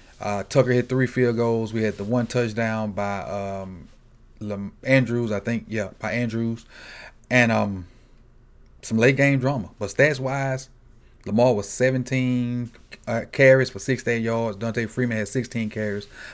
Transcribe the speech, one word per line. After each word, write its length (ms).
Uh, 220
Tucker 300
hit 160
three 180
field 300
goals. 360
We 120
had 120
the 60
one 240
touchdown 640
by, 300
um, 640
Lam-, 320
Andrews, 480
I 80
think. 300
Yeah, 220
by 100
Andrews. 560
And, 220
um, 340
some 160
late 180
game 220
drama. 400
But 120
stats 280
wise, 500
Lamar 300
was 140
seventeen, 1040
uh, 240
carries 400
for 80
sixty-eight 440
yards. 340
Dante 300
Freeman 320
had 100
sixteen 420
carries 360